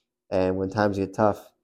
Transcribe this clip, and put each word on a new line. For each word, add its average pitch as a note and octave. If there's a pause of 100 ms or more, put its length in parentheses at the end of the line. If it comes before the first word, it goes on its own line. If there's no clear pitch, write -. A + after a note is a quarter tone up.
(300)
And F#2
when F#2+
times G#2
get G2
tough, G#2 (120)